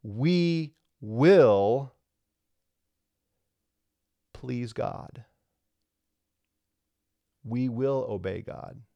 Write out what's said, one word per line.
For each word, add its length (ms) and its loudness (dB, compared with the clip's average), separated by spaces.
we 680 0
will 920 4
please 400 -8
God. 500 -8
We 260 -2
will 400 -2
obey 320 -6
God. 400 -14